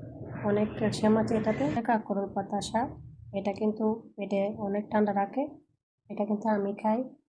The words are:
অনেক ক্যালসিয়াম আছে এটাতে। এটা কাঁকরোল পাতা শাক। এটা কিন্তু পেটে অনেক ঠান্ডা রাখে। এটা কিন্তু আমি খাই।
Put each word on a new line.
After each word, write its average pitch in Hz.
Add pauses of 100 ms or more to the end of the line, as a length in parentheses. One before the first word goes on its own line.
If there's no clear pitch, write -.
(440)
অনেক 208
ক্যালসিয়াম 214
আছে 220
এটাতে। 220
এটা 262
কাঁকরোল 202
পাতা 196
শাক। 233 (460)
এটা 196
কিন্তু 214
পেটে 202
অনেক 208
ঠান্ডা 208
রাখে। 202 (600)
এটা 202
কিন্তু 214
আমি 202
খাই। 220 (240)